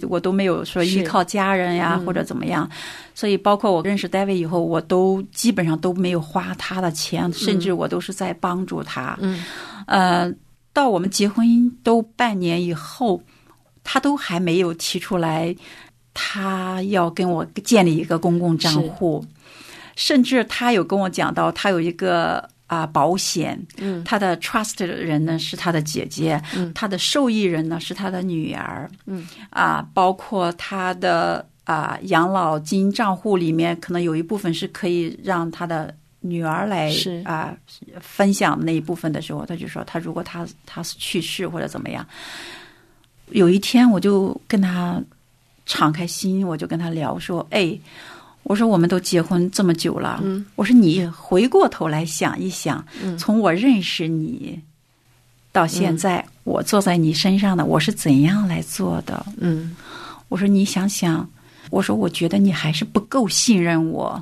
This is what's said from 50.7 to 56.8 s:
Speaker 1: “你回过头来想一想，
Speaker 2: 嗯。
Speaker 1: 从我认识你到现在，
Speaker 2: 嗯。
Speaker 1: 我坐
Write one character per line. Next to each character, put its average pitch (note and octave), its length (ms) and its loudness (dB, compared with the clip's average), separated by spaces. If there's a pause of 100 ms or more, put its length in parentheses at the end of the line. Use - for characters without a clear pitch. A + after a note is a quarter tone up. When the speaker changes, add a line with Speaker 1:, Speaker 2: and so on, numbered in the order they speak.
Speaker 1:
“你 F#3 320 8
回 F3+ 400 2
过 F#4 200 6
头 - 200 -2
来 D#3 180 -2
想 D#3 340 -2
一 F#3 100 -4
想， D3+ 360 -6 (160)
Speaker 2:
嗯。 F#3 160 -4
Speaker 1:
从 G#3+ 220 2
我 G3 120 4
认 G#3 300 4
识 E3 260 -4
你 D#3+ 540 -4 (920)
到 F3+ 160 4
现 F3 280 0
在， F3 240 2
Speaker 2:
嗯。 - 80 -8 (160)
Speaker 1:
我 - 200 0
坐 G3+ 180 2